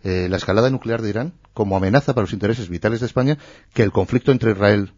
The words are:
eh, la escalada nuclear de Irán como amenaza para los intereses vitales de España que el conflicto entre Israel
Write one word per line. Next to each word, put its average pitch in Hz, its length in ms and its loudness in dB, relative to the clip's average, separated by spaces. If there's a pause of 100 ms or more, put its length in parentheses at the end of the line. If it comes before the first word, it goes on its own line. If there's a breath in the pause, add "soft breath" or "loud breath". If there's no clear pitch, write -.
eh, 92 260 -2
la 92 80 0
escalada 107 320 2
nuclear 117 320 -4
de 107 80 -4
Irán 120 240 -4 (200)
como 98 240 0
amenaza 107 360 2
para 117 120 0
los 90 80 -6
intereses 104 360 -4
vitales 107 300 -2
de 123 80 -4
España 135 300 0 (360 loud breath)
que - 80 0
el 101 120 2
conflicto 117 400 0
entre 113 180 2
Israel 101 460 2